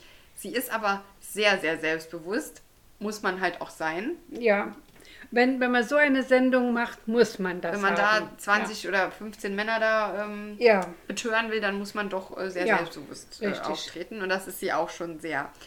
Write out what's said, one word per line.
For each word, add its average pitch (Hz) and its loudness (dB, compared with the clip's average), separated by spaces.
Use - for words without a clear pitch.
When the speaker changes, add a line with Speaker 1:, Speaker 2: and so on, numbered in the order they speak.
Speaker 1:
Sie 196 -10
ist 247 -4
aber 202 0
sehr, 202 2
sehr 156 0
selbstbewusst, 165 -4
muss 208 -6
man 185 0
halt 175 -2
auch - -10
sein. 175 -4
Speaker 2:
Ja. 214 2
Wenn, 247 4
wenn 247 2
man 240 4
so 233 0
eine 277 4
Sendung 254 4
macht, 233 -4
muss 226 4
man 180 -2
das 170 -2
Speaker 1:
Wenn 208 -2
man 196 2
Speaker 2:
haben. 208 4
Speaker 1:
da - -20
zwanzig 208 0
Speaker 2:
Ja. 170 -4
Speaker 1:
oder 185 2
fünfzehn 208 -8
Männer 220 0
da, 208 0
ähm, 208 -10
Speaker 2:
Ja. 208 6
Speaker 1:
betören 220 -2
will, 220 0
dann 196 -2
muss 202 -6
man 202 -2
doch, 185 -6
äh, 190 -4
sehr 185 -4
Speaker 2:
Ja, 196 4
Speaker 1:
selbstbewusst, 160 -8
äh, 214 -2
Speaker 2:
richtig. - -4
Speaker 1:
auftreten. 170 -8
Und 185 -4
das 190 -2
ist 180 -12
sie 175 -2
auch 160 0
schon 165 -10
sehr. 151 -6